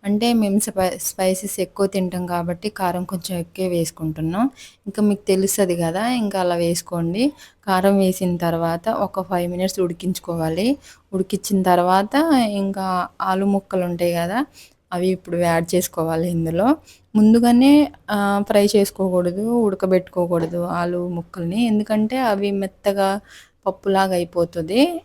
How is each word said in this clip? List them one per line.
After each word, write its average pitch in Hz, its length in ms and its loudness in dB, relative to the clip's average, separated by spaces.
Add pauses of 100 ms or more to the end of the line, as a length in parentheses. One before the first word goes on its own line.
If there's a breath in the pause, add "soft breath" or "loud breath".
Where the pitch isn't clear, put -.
అంటే 208 220 0 (120)
మేము 202 280 2
స్పై-, 185 300 -2 (120)
స్పైసెస్ 185 460 -2 (100)
ఎక్కువ 196 280 -2
తింటాం 180 380 -2
కాబట్టి 175 360 -4 (120)
కారం 180 320 -2
కొంచెం 185 320 -6
ఎక్కువే 185 320 -6
వేసుకుంటున్నాం. 160 680 -2 (420 loud breath)
ఇంకా 202 200 -6
మీకు 202 240 0
తెలుస్తది 190 520 0
కదా, 170 200 -2 (180)
ఇంకా 202 220 -2
అలా 175 120 0
వేసుకోండి. 170 680 -2 (440 loud breath)
కారం 196 360 2
వేసిన 185 420 0
తర్వాత 170 440 -2 (180)
ఒక 190 220 -6
ఫైవ్ 175 240 -2
మినిట్స్ 185 320 -2
ఉడికించుకోవాలి. 170 840 -4 (460 loud breath)
ఉడికించిన 190 480 -2 (100)
తర్వాత 185 440 2 (480)
ఇంకా 196 220 -4 (360)
ఆలు 190 240 0
ముక్కలు 196 460 0
ఉంటాయి 175 300 0
కదా, 208 240 -2 (480 loud breath)
అవి 180 240 0
ఇప్పుడు 175 200 -6
యాడ్ 170 380 2
చేసుకోవాలి 165 600 -2
ఇందులో. 165 300 0 (480 soft breath)
ముందుగానే, 240 580 6 (420)
ఆ, - 20 -2 (300)
ఫ్రై 202 180 4 (100)
చేసుకోకూడదు, 185 680 0 (200)
ఉడకబెట్టుకోకూడదు 175 1000 0 (160)
ఆలు 175 280 -4 (100)
ముక్కల్ని, 170 440 -6 (120)
ఎందుకంటే 214 440 0
అవి 202 340 0 (120)
మెత్తగా 196 480 -2 (560 loud breath)
పప్పులాగా 190 500 0
అయిపోతుంది. 170 640 -2 (240)